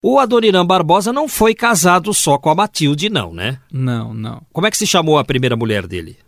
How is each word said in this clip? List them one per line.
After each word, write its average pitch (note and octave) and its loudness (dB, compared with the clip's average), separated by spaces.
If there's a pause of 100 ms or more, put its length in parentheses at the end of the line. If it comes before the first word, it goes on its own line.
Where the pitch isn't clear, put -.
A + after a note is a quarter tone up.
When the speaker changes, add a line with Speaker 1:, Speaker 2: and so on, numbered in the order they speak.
Speaker 1:
O B3 4
Adoniran A3 4
Barbosa F#3 2
não D4 -2
foi A3+ 0
casado F#3 2
só C#3+ 0
com D#3 -2
a D#3 2
Matilde, D#3+ -2
não, A#2+ -4
né? G#2+ -6 (120)
Speaker 2:
Não, A#2+ -4
não. A2+ -10 (100)
Speaker 1:
Como F3 -4
é G#3+ 0
que - -6
se G#3+ -2
chamou D#3 2
a C3+ 0
primeira B2+ -2
mulher G#2+ -2
dele? F2+ -10 (100)